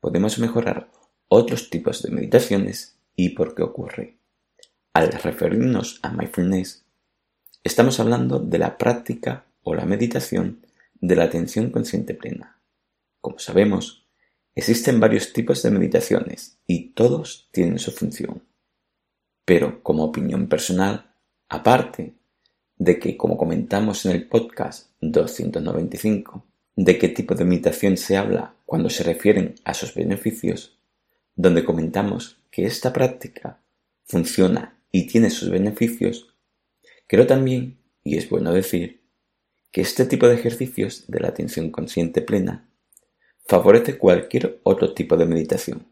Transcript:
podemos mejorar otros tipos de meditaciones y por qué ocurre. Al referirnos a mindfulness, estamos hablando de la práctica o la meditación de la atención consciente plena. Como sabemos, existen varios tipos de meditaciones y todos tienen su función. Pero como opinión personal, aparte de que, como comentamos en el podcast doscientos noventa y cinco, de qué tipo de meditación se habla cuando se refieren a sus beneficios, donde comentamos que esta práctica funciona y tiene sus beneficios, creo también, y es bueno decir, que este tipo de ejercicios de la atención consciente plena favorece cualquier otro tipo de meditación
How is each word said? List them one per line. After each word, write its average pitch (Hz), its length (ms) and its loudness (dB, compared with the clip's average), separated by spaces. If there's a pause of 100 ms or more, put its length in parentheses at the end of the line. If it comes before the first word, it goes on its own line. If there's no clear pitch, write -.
podemos 101 380 0
mejorar 117 540 -2 (340)
otros 117 440 4
tipos - 340 -6
de - 80 -6
meditaciones - 880 0 (160)
y 90 140 0
por - 260 -4
qué - 80 -2
ocurre. - 520 -12 (760)
Al 80 160 4
referirnos 104 920 -2
a - 100 -6
mindfulness, 92 720 -2 (800)
estamos 131 340 2
hablando 123 400 0
de 85 200 -2
la - 200 -2
práctica - 680 -4 (180)
o 82 100 -2
la 82 120 -2
meditación 104 800 -2 (360)
de 90 160 2
la 82 80 4
atención 85 480 -4
consciente - 420 -4
plena. - 460 -14 (600)
Como - 200 -10
sabemos, - 680 0 (480)
existen 117 460 2
varios 110 320 2
tipos 117 320 -2
de 113 80 4
meditaciones - 960 -2
y 85 220 -2
todos 135 600 -2
tienen 87 300 0
su - 100 -8
función. - 540 -8 (1000)
Pero 82 380 2
como 78 220 0
opinión 76 440 -4
personal, 95 640 -2 (360)
aparte - 680 0 (600)
de 87 240 2
que, - 160 -4
como 85 200 0
comentamos 90 680 -2
en 92 60 2
el 87 160 -4
podcast - 720 -4
doscientos - 600 -2
noventa 85 360 -4
y - 20 -12
cinco, - 460 -4 (320)
de 90 200 6
qué 90 120 2
tipo - 260 -4
de 87 100 -2
meditación 90 520 2
se 95 200 -2
habla 98 380 -2 (100)
cuando 82 240 -2
se - 140 -4
refieren 87 640 2
a - 100 -6
sus - 200 -10
beneficios, 90 840 -4 (560)
donde 87 300 4
comentamos 92 760 -4 (140)
que 90 140 -2
esta 123 260 -4
práctica - 680 -4 (440)
funciona - 760 0 (140)
y 90 160 0
tiene 113 220 4
sus 90 200 -6
beneficios, 101 840 -2 (720)
creo 120 180 6
también, 131 520 0 (260)
y 73 120 -2
es - 120 -4
bueno 85 240 0
decir, 90 500 -2 (680)
que - 80 0
este - 240 0
tipo 123 240 4
de 120 60 6
ejercicios 117 760 -6
de - 100 -6
la - 100 -2
atención - 420 -6
consciente 82 520 -2
plena 90 460 -2 (760)
favorece 104 540 6
cualquier - 640 2
otro - 320 2
tipo 82 220 0
de 82 100 4
meditación 80 640 -4